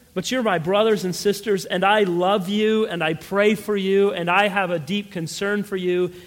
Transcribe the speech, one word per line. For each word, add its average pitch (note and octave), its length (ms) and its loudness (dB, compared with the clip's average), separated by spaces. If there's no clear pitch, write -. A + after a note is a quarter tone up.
but F#3 160 -6
you're B3+ 140 0
my F#3+ 160 2
brothers G3 460 2
and F3+ 100 -2
sisters, G3+ 500 0
and F3+ 180 -2
I G#3+ 200 4
love F3+ 460 0
you, G#3+ 360 2
and F3 180 -4
I D#3+ 120 0
pray G3+ 400 0
for G#3+ 200 -4
you, G3 360 2
and E3+ 180 -2
I G3 180 4
have F#3+ 220 -2
a F3 80 -2
deep G3+ 340 -6
concern G3+ 520 -4
for G3+ 120 -6
you F3+ 380 0